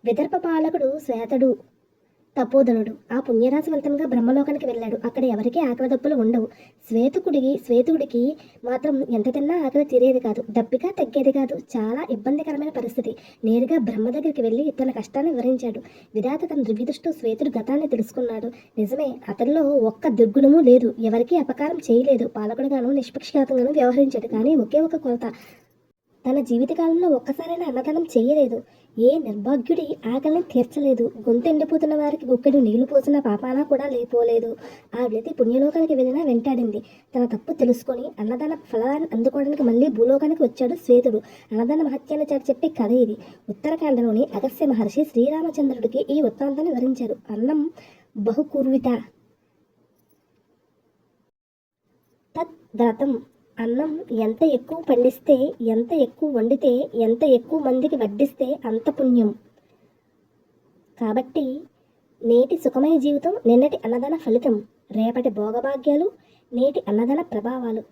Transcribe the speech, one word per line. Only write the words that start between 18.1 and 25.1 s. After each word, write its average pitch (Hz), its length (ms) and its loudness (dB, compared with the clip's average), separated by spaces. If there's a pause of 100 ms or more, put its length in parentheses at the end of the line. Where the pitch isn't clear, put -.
నిజమే, 254 320 -2 (180)
అతనిలో 285 360 0 (220)
ఒక్క 220 220 -2
దుర్గుణము 269 520 6
లేదు, 247 300 8 (100)
ఎవరికీ 233 360 0
అపకారం 302 440 -2 (100)
చేయలేదు, 240 380 4
పాలకుడుగాను 254 640 -4
నిష్పక్షపాతంగాను 262 800 0
వ్యవహరించాడు. 262 640 2
కానీ 262 200 2
ఒకే 269 240 2
ఒక 320 160 -2
కొరత, 240 300 -4 (1000)